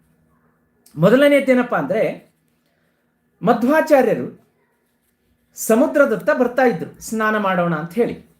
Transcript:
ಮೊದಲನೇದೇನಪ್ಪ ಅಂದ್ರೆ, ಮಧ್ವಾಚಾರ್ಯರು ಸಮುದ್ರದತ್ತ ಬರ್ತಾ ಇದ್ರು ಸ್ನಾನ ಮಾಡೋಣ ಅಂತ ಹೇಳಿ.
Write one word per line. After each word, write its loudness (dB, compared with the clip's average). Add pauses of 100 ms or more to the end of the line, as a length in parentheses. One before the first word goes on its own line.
(960)
ಮೊದಲನೇದೇನಪ್ಪ 2
ಅಂದ್ರೆ, -4 (1080)
ಮಧ್ವಾಚಾರ್ಯರು 0 (1120)
ಸಮುದ್ರದತ್ತ 0
ಬರ್ತಾ 0
ಇದ್ರು -4
ಸ್ನಾನ -4
ಮಾಡೋಣ -2
ಅಂತ -10
ಹೇಳಿ. -6